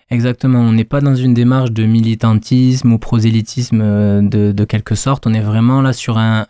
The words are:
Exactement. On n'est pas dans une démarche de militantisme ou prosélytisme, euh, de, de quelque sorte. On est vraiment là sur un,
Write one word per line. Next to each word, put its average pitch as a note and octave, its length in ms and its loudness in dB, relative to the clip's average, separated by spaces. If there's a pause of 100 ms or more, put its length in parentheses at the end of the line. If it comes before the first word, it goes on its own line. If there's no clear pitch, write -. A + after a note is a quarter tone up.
(100)
Exactement. B2 480 0
On A#2 140 2
n'est A2+ 120 2
pas C#3+ 160 -4
dans C#3 140 2
une B2+ 180 0
démarche B2 380 2
de A2 160 -2
militantisme A2+ 1080 0
ou A2 60 2
prosélytisme, A2+ 840 -2
euh, G#2 400 0
de, G#2 320 0
de G#2 120 -2
quelque G#2+ 320 -4
sorte. C3+ 300 -4
On A2+ 60 2
est A2 80 0
vraiment A2+ 400 0
là C3 120 0
sur A#2 260 -4
un, A2 320 0